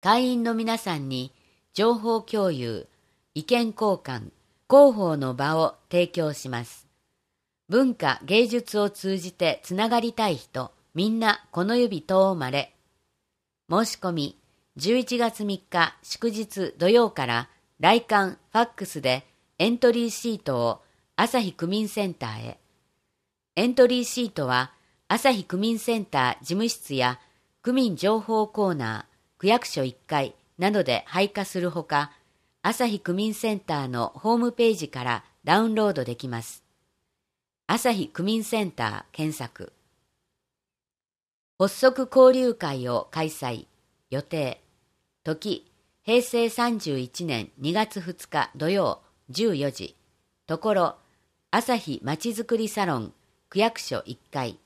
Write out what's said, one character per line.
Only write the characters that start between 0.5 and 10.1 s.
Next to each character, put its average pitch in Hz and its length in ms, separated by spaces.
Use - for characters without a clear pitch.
皆 226 240
さ 185 180
ん 139 140
に 131 240
情 226 220
報 220 260
共 208 300
有、 117 360
意 156 100
見 240 280
交 208 220
換、 120 360
広 277 260
報 175 220
の 131 180
場 143 220
を 160 180
提 175 160
供 160 240
し 139 160
ま 120 160
す。 - 240
文 247 260
化 - 300
芸 214 240
術 233 320
を 208 100
通 190 280
じ 180 160
て 165 300
つ 180 120
な 220 140
が 233 100
り 233 140